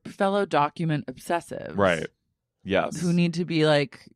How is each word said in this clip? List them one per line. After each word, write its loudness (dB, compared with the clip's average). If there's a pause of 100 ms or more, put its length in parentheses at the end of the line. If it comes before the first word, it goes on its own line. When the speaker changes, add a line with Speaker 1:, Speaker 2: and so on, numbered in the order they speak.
Speaker 1:
fellow 0
document -2
obsessives. -8
Speaker 2:
Right. 2 (580)
Yes. 0
Speaker 1:
Who 0
need 2
to -4
be, 2
like, 0